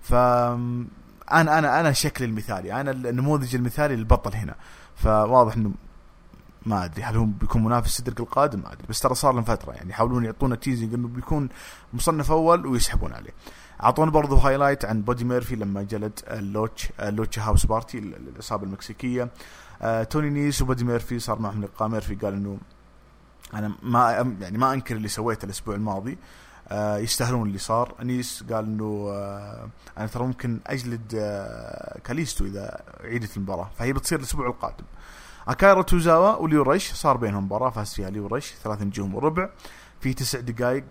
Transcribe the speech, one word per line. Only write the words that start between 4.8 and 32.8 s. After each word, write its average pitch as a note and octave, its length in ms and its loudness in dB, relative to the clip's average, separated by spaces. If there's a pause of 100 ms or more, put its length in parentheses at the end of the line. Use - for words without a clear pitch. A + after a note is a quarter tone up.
فواضح A2 580 6
إنه G#2+ 160 0 (960)
ما G2+ 180 0
أدري F2 180 -8
هل A2 140 -2
هو A2+ 80 4
بيكون G#2+ 400 2
منافس A#2 320 2
سيدريك A#2+ 240 -6
القادم، A#2+ 400 0
ما - 120 -12
أدري. - 160 -16
بس A2+ 120 -4
ترى B2+ 140 2
صار C3 180 2
لهم A#2+ 120 2
فترة، G#2+ 280 -2
يعني، - 180 -12
يحاولون A#2+ 340 2
يعطونا A#2 320 0
تيزنج A#2 380 -2
إنه A#2+ 140 -2
بيكون B2+ 400 -2 (440)
مصنف D3+ 400 2
أول E3 340 6
ويسحبون - 460 2
عليه. - 180 -14 (520)
أعطونا D3+ 280 4
برضو D3 260 6
هايلايت C#3 480 6
عن A2 180 -2
بودي A#2+ 220 -2
Murphy B2 320 0
لما G2 260 -4
جلد G#2 460 -6
اللوتش-، G#2+ 600 -4 (100)
اللوتش G#2+ 380 -2
هاوس G#2+ 280 4
party، A2+ 320 0
ال-، G#2 160 -10
ال-، - 140 -16
العصابة G2+ 360 -6
المكسيكية. A#2+ 640 -6 (540)
آه، A2+ 200 0
توني D3+ 280 0
نيس C#3+ 320 0
وبودي B2+ 220 0
Murphy A#2+ 340 -2
صار A2+ 200 -4
معهم G#2 240 -4
لقاء. A2 260 -4
Murphy G#2+ 260 -4
قال G2 200 -4
إنه G2 240 -4 (960)
أنا G#2+ 180 -6 (100)
ما A#2+ 380 4
أم-، B2 200 -2
يعني، G2 180 -6
ما C3 160 2
أنكر B2+ 220 -4
اللي G#2+ 120 -4
سويته A2 360 -4
الأسبوع G2+ 300 -8
الماضي. G#2 440 -6 (500)
آه، G#2 280 -2
يستاهلون A#2 520 -2
اللي G2 100 -6
صار. A#2 440 -2
نيس B2 500 -6
قال A2 120 -2
إنه، G#2+ 460 -4
آه، G2+ 580 -10 (300)
أنا G#2+ 80 -4
ترى A#2+ 200 -4
ممكن B2 400 -4
أجلد، A#2 480 -6
آه، - 880 -8
كاليستو B2+ 400 -2
إذا G2 360 -8 (240)